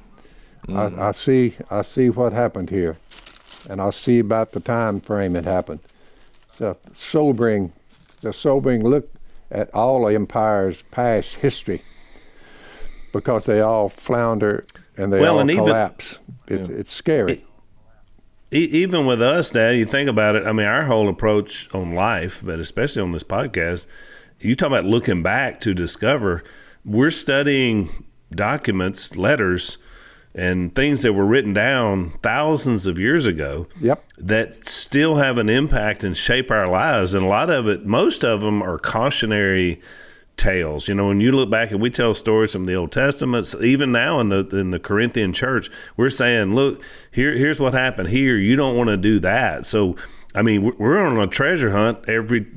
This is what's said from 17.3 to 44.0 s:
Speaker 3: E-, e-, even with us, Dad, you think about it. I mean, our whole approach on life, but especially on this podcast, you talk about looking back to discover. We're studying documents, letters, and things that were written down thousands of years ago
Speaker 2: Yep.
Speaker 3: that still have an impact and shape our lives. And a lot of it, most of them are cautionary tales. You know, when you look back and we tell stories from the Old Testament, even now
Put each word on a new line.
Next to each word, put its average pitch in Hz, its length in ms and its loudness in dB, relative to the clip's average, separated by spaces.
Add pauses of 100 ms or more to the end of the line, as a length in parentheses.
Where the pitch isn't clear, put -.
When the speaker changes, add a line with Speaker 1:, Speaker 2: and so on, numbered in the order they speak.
Speaker 3:
E-, 139 60 -2
e-, 165 100 2 (140)
even 180 220 0
with 123 160 2
us, 147 300 2
Dad, 117 260 4
you 113 80 2
think 139 240 0
about 107 260 2
it. 107 120 0
I 110 60 0
mean, 107 140 2
our 127 200 0
whole 110 240 2
approach 104 640 -2
on 90 200 -4
life, 95 480 -2
but 85 160 -8
especially 110 440 -4
on 87 100 -4
this 78 120 -6
podcast, 90 600 -4 (540)
you 110 140 0
talk 156 140 0
about 117 180 0
looking 104 360 0
back 113 380 -2
to 101 140 0
discover. 95 680 -2 (440)
We're 123 240 2
studying 135 800 0 (400)
documents, 98 840 -2
letters, 95 600 0 (600)
and 90 380 -2
things 139 300 2
that 113 80 4
were 98 120 2
written 107 300 2
down 104 560 0 (100)
thousands 123 680 0
of 87 100 -2
years 139 260 2
ago 78 440 -4 (120)
Speaker 2:
Yep. 135 220 0 (160)
Speaker 3:
that 107 340 -2 (140)
still 151 480 2
have 135 240 2
an 107 100 2
impact 113 540 0
and 92 140 -4
shape 127 340 0
our 107 180 2
lives. 98 460 2
And 95 100 2
a 92 40 2
lot 123 220 2
of 127 180 0
it, 104 180 -2
most 143 380 2
of 110 160 2
them 104 200 0
are 90 160 -4
cautionary 104 1040 0 (560)
tales. 80 520 0
You 98 80 0
know, 101 100 2
when 101 140 4
you 120 100 4
look 131 200 2
back 110 200 0
and 101 100 -2
we 117 80 0
tell 120 260 0
stories 110 380 2
from 92 120 -4
the 92 100 -2
Old 87 160 -2
Testament, 127 720 0
even 131 300 2
now 135 260 2